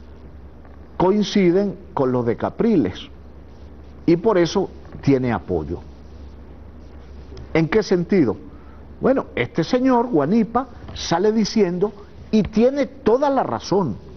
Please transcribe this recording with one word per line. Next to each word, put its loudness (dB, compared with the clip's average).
coinciden 2
con 2
los 2
de 2
Capriles 0
y 6
por 2
eso 2
tiene 4
apoyo. -2
¿En 2
qué 2
sentido? 2
Bueno, 2
este -2
señor, 2
Guanipa, 2
sale 0
diciendo, 2
y 4
tiene 2
toda 2
la 2
razón, 0